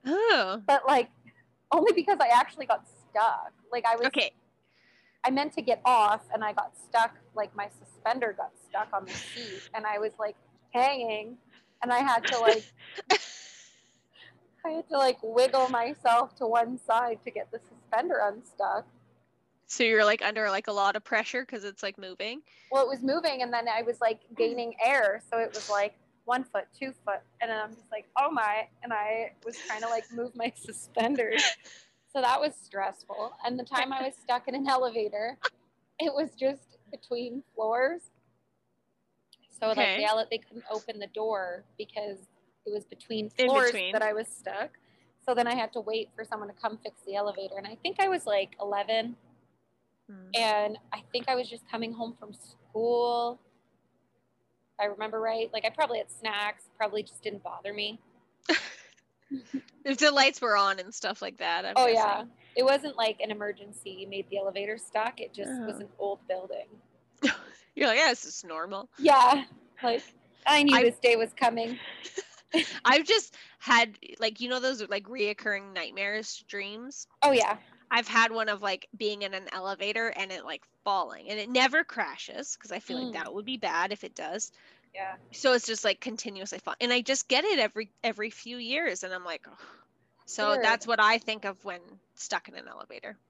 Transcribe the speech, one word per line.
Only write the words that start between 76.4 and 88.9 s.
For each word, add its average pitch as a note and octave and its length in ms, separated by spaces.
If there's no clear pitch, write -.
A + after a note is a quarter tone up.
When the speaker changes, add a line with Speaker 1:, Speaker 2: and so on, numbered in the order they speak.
Speaker 1:
dreams? G#3 600
Speaker 2:
Oh, C#4+ 80
yeah. G#3+ 260
Speaker 1:
I've A#3 160
had A3+ 240
one A3 180
of, G#3 120
like, F#3+ 340
being G#3 280
in G3 100
an F#3+ 180
elevator G3 580
and F#3+ 220
it, F3+ 140
like, C#3+ 180
falling. E3+ 460
And G#3+ 100
it G#3 100
never C4 340
crashes - 720
'cause G#3 140
I F#3 80
feel B3+ 180
like B3+ 120
Speaker 2:
Mm. A3 40
Speaker 1:
that - 200
would G#3 120
be B3+ 120
bad F3+ 340
if G#3 120
it - 120
does. E3+ 360
Speaker 2:
Yeah. F#3+ 220
Speaker 1:
So - 200
it's A#3+ 140
just, A3+ 160
like, G3+ 160
continuously G#3 600
fall-, - 200
and B3 140
I B3 80
just C4 260
get C4 160
it G4 160
every, G#3+ 320
every A3 280
few A#3 280
years, B3 460